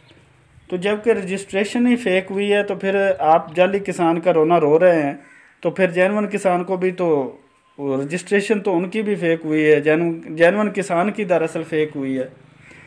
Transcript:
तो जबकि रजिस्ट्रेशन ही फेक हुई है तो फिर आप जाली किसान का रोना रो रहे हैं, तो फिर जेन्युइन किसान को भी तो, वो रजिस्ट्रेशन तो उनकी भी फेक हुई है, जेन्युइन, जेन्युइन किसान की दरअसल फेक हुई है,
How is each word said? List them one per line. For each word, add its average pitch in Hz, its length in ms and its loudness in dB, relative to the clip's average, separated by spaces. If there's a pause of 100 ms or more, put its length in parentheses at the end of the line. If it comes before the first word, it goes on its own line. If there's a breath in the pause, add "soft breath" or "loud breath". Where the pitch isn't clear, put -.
(720 soft breath)
तो 185 80 -4
जबकि 208 360 0
रजिस्ट्रेशन 196 720 -2
ही 240 120 4
फेक 185 320 0
हुई 202 180 -2
है 202 160 2
तो 196 120 -6
फिर 196 200 -2 (100)
आप 165 500 2
जाली 190 260 2
किसान 175 380 0
का 180 120 2
रोना 165 260 4
रो 151 200 4
रहे 170 240 4
हैं, 139 220 -6 (380 loud breath)
तो 175 80 -2
फिर 185 200 0
जेन्युइन 196 380 0
किसान 185 360 0
को 185 120 -2
भी 185 160 -2
तो, 180 140 -4 (720)
वो 139 180 -4
रजिस्ट्रेशन 185 640 -2
तो 190 120 -2
उनकी 180 300 -2
भी 208 140 -4
फेक 165 260 -2
हुई 156 200 0
है, 151 200 4
जेन्युइन, 165 540 -2
जेन्युइन 196 360 4
किसान 185 380 -2
की 208 140 -6
दरअसल 165 400 -2
फेक 151 300 -2
हुई 135 180 -6
है, 131 120 -4 (640 loud breath)